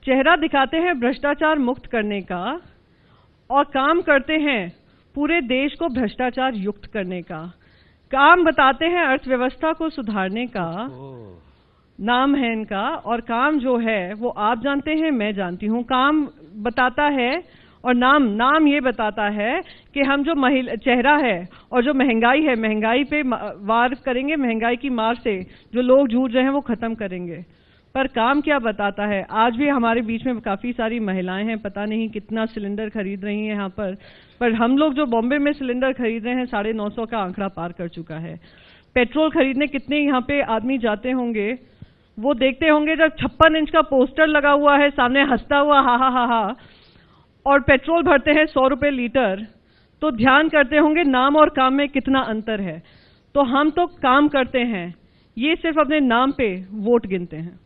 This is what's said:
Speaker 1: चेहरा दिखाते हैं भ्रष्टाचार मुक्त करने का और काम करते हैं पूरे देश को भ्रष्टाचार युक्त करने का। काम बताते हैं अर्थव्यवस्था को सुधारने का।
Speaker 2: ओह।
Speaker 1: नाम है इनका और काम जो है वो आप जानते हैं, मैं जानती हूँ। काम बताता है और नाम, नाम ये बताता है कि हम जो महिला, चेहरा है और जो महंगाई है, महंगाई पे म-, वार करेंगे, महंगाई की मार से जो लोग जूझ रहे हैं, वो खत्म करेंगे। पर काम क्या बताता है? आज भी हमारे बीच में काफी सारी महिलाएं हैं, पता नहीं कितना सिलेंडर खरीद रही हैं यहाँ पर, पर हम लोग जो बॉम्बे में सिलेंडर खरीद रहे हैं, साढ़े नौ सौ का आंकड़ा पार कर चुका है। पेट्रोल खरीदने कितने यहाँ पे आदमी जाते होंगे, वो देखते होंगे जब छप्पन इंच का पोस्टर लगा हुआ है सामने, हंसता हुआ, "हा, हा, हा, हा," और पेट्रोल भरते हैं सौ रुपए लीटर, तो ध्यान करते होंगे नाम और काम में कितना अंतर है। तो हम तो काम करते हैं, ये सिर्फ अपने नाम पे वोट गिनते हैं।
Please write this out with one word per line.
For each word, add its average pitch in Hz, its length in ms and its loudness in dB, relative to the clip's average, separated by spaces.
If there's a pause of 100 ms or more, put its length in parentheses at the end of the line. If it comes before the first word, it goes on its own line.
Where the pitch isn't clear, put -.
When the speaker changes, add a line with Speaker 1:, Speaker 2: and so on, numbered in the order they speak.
Speaker 1:
चेहरा 269 300 4
दिखाते 294 420 0
हैं 339 220 0
भ्रष्टाचार 285 600 0
मुक्त 247 260 -2
करने 208 360 -4
का 190 400 -8 (880)
और 277 140 4
काम 294 380 0
करते 311 320 2
हैं 269 400 -2 (420)
पूरे 302 260 0
देश 254 320 -2
को 339 140 -6
भ्रष्टाचार 254 680 -4
युक्त 202 380 -8
करने 180 280 -6
का। 170 320 -14 (580)
काम 311 320 6
बताते 285 420 2
हैं 349 160 0
अर्थव्यवस्था 269 720 -2
को 320 160 -4
सुधारने 214 580 -4
का। 190 540 -8
Speaker 2:
ओह। 117 400 -18 (640)
Speaker 1:
नाम 254 300 2
है 240 180 0
इनका 220 360 -4
और 240 320 -6
काम 254 380 0
जो 247 180 0
है 214 360 -2
वो 226 160 -6
आप 220 320 -2
जानते 277 340 -2
हैं, 311 160 0
मैं 214 240 -2
जानती 180 300 -6
हूँ। 226 180 -2
काम 269 440 0 (300)
बताता 247 460 -2
है 285 400 0 (420)
और 247 100 2
नाम, 262 280 4
नाम 254 440 2
ये 285 140 2
बताता 220 420 -2
है 214 380 -2 (320)
कि 285 80 -2
हम 277 220 0
जो 285 120 0
महिला, 254 400 0
चेहरा 247 400 2
है 208 340 0 (220)
और 247 120 2
जो 294 100 2
महंगाई 247 480 2
है, 285 140 2
महंगाई 220 480 0
पे 294 200 -2
म-, 254 100 -2 (280)
वार 233 320 0 (120)
करेंगे, 269 300 -2
महंगाई 233 400 0
की 262 140 -6
मार 233 260 -2
से 202 300 -6 (280)
जो 240 80 0
लोग 262 260 6
जूझ 240 260 0
रहे 254 100 4
हैं, 269 60 2
वो 277 120 0
खत्म 226 340 -4
करेंगे। 180 500 -10 (500)
पर 262 120 0
काम 262 340 0
क्या 285 180 0
बताता 208 460 -4
है? 202 260 -4
आज 226 240 2
भी 285 120 0
हमारे 240 340 0
बीच 226 240 -6
में 247 140 -4
काफी 220 340 -6
सारी 226 260 -4
महिलाएं 190 460 -4
हैं, 220 120 -4
पता 202 280 -8
नहीं 214 240 -4
कितना 214 360 -6
सिलेंडर 208 440 -8
खरीद 196 360 -8
रही 208 140 -4
हैं 214 160 -6
यहाँ 202 140 -6
पर, 196 280 -8 (420)
पर 240 140 2
हम 240 240 2
लोग 302 160 2
जो 294 120 0
बॉम्बे 240 320 0
में 294 160 0
सिलेंडर 262 400 -2
खरीद 233 320 -4
रहे 247 80 -4
हैं, 254 120 -2
साढ़े 226 280 -4
नौ 208 160 -4
सौ 226 160 -8
का 226 120 -6
आंकड़ा 196 300 -6
पार 175 240 -8
कर 175 160 -10
चुका 165 280 -12
है। 160 240 -12 (560)
पेट्रोल 262 340 2
खरीदने 269 380 0
कितने 285 320 -4
यहाँ 277 220 0
पे 285 200 -2
आदमी 226 360 -2
जाते 220 340 -4
होंगे, 240 460 -4 (640)
वो 262 140 0
देखते 269 340 0
होंगे 302 280 2
जब 311 140 4
छप्पन 320 460 2
इंच 311 140 0
का 320 120 2
पोस्टर 277 460 2
लगा 285 240 2
हुआ 285 260 4
है 285 120 4
सामने, 277 340 2
हंसता 277 340 0
हुआ, 285 240 4
"हा, 247 140 4
हा, 262 140 2
हा, 247 160 0
हा," 233 300 -2 (880)
और 277 140 6
पेट्रोल 294 440 2
भरते 294 280 4
हैं 302 140 4
सौ 262 220 0
रुपए 277 220 0
लीटर, 233 580 -2 (540)
तो 302 100 0
ध्यान 262 380 4
करते 294 280 2
होंगे 311 260 4
नाम 269 320 2
और 302 140 6
काम 262 240 2
में 285 160 0
कितना 269 300 0
अंतर 220 420 -4
है। 170 220 -8 (520)
तो 285 60 4
हम 277 280 2
तो 349 160 0
काम 285 420 2
करते 262 320 0
हैं, 185 360 -4 (420)
ये 294 180 0
सिर्फ 320 240 -2
अपने 302 200 2
नाम 254 320 2
पे 190 400 -4
वोट 220 340 0
गिनते 175 320 -6
हैं। 165 280 -12